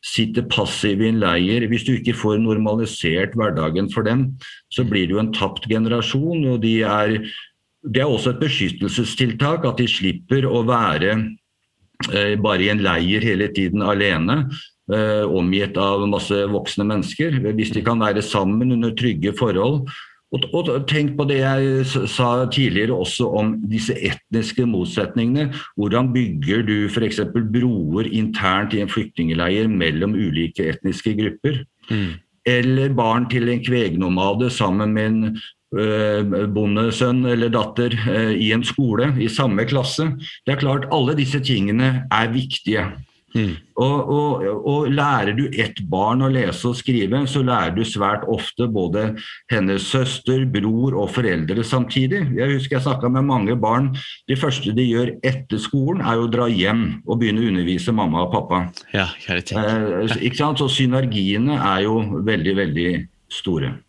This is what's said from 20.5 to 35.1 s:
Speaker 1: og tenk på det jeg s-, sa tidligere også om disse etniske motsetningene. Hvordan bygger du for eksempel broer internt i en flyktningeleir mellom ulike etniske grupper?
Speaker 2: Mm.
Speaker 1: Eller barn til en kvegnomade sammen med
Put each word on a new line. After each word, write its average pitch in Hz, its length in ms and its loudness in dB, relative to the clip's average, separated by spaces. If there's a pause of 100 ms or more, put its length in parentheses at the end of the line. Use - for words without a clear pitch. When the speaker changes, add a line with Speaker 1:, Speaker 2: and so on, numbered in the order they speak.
Speaker 1:
og 170 180 -2 (220)
tenk 147 240 0
på 147 140 0
det 139 100 2
jeg 135 280 2 (200)
s-, 110 240 -2
sa 123 180 2 (220)
tidligere 113 440 2
også 92 340 -2 (100)
om 110 140 2 (180)
disse 110 240 -2
etniske 110 720 -2
motsetningene. 117 840 -2 (260)
Hvordan 117 360 0
bygger 101 520 0
du 107 100 2 (140)
for 113 160 0
eksempel 104 400 -2
broer 107 640 0
internt 104 640 0
i 104 80 0
en 98 80 -6
flyktningeleir 90 800 0
mellom 90 460 0
ulike 82 560 -2
etniske 95 420 -2
grupper? 127 460 -2 (260)
Speaker 2:
Mm. 98 300 -2 (300)
Speaker 1:
Eller 131 480 2
barn 117 360 2
til 120 200 0
en 120 120 -2
kvegnomade 98 880 2
sammen 107 440 0
med 110 180 0